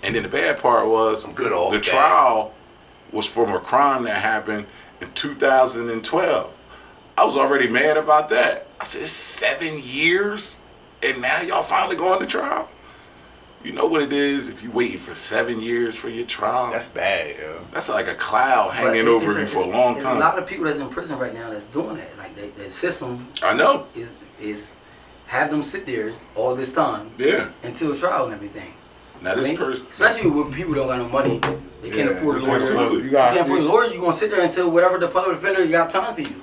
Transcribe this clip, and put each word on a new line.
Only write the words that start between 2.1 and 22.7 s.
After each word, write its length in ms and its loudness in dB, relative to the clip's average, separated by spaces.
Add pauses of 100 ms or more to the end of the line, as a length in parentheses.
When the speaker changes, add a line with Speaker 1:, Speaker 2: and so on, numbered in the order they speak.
Speaker 1:
was 140 -2
from 260 0
a 80 -2
crime 440 2
that 180 -2
happened 440 -2 (360)
in 100 -12
two 220 -4
thousand 560 2
and 140 -4
twelve. 540 0 (600)
I 60 6
was 120 2
already 320 4
mad 300 4
about 320 4
that. 360 2 (140)
I 40 -8
said, 180 -8
"It's 100 -6
seven 680 -4
years, 760 -2 (460)
and 180 -2
now 220 -2
y'all 200 -2
finally 340 -2
going 240 2
to 60 -4
trial?" 420 -4 (960)
You 100 -10
know 140 -2
what 160 2
it 100 -2
is 360 0
if 160 -14
you 80 -10
waiting 260 0
for 160 -14
seven 460 -2
years 340 -2
for 140 -10
your 180 -6
trial? 460 -2
Speaker 2:
That's 160 -6
bad, 500 -2
yo. 200 -10 (140)
Speaker 1:
That's 180 -6
like 180 -2
a 60 -6
cloud 560 2
Speaker 3:
But 60 -6
Speaker 1:
hanging 260 2
Speaker 3:
it, 60 6
Speaker 1:
over 300 4
Speaker 3:
it's 160 -2
Speaker 1:
you 60 2
Speaker 3:
a, 20 2
Speaker 1:
for 40 0
a 20 -4
Speaker 3:
it's, 80 -2
Speaker 1:
long 200 6
Speaker 3:
it's 80 -6
Speaker 1:
time. 120 2
Speaker 3:
a 40 2
lot 180 4
of 100 -6
people 160 -6
that's 140 0
in 100 -6
prison 300 -8
right 160 -4
now 160 -12
that's 160 -10
doing 300 -6
that. 220 -14
Like, 160 -16
the, 120 -12 (140)
the 120 -12